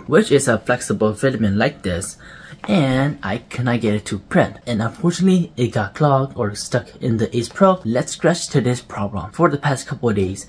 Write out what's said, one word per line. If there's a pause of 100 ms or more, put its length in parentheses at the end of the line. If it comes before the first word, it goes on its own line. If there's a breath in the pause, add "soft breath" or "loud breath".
which
is
a
flexible
filament
like
this, (500 loud breath)
and
I
cannot
get
it
to
print. (100)
And
unfortunately,
it
got
clogged
or
stuck
in
the
Ace
Pro.
Let's
scratch
today's
problem.
For
the
past
couple
days,